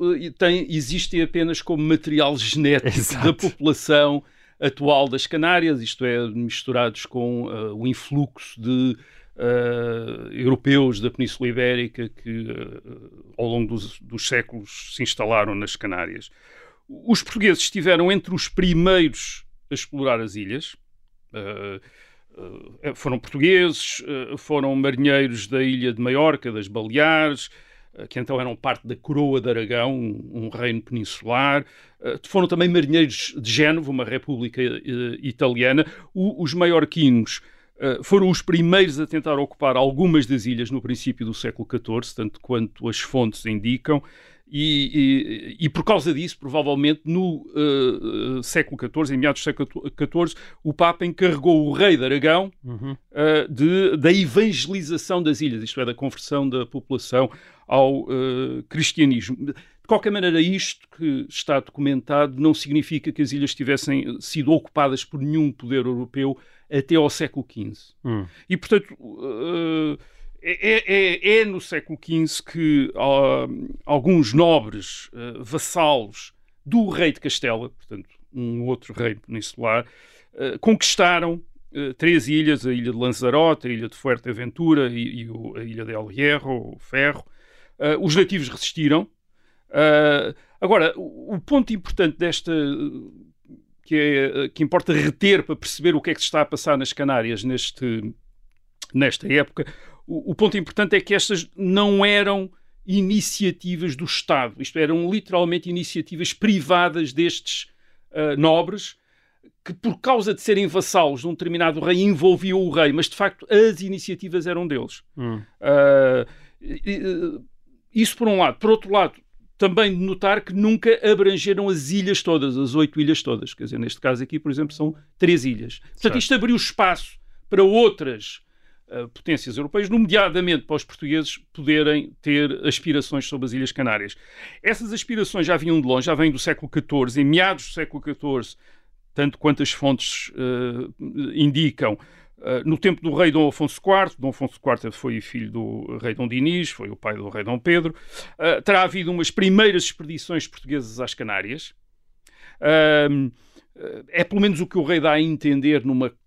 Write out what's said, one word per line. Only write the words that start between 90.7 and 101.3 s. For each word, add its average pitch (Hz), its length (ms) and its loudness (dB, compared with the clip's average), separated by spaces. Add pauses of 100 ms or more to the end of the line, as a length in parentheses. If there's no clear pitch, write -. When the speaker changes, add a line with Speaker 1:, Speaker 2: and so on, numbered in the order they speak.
Speaker 1:
o, - 380 -12
o 175 60 -4
ponto 277 340 2
importante 175 420 0
desta, 170 360 -4 (1300)
que - 100 -4
é, 139 540 2
que - 140 -6
importa 165 320 0
reter 156 480 2
para 156 140 -6
perceber - 380 -2
o 147 60 0
que 175 100 -4
é 151 40 0
que - 60 -10
se - 60 -4
está 156 140 0
a 143 60 2
passar 147 320 0
nas 131 160 -4
Canárias 117 500 -2
neste, 120 680 -4 (800)
nesta 131 360 0
época, 143 360 0 (400)
o, 285 260 -6
o - 20 -6
ponto 208 240 2
importante 196 380 0
é 190 40 4
que - 140 -2
estas 185 420 0